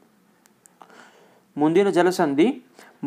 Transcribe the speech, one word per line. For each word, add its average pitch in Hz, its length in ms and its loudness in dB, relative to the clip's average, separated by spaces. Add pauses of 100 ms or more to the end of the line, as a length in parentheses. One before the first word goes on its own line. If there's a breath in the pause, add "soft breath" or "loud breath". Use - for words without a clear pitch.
(1600 soft breath)
ಮುಂದಿನ 170 260 2 (100)
ಜಲಸಂಧಿ 175 500 0 (600 soft breath)